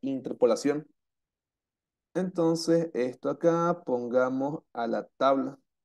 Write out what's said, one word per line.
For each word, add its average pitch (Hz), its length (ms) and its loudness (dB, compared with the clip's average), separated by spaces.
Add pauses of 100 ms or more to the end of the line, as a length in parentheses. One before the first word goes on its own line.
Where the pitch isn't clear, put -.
interpolación. 135 840 0 (1300)
Entonces, 165 800 0
esto 127 360 -4
acá 170 560 0
pongamos 127 800 0 (100)
a 120 120 -4
la 107 300 -4
tabla. 135 420 0 (280)